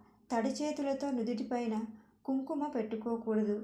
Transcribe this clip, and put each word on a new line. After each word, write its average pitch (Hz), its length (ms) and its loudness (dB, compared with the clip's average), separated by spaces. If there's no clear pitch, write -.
తడి 240 220 2
చేతులతో 285 600 0
నుదుటిపైన 240 640 0
కుంకుమ 269 440 0
పెట్టుకోకూడదు. 220 960 2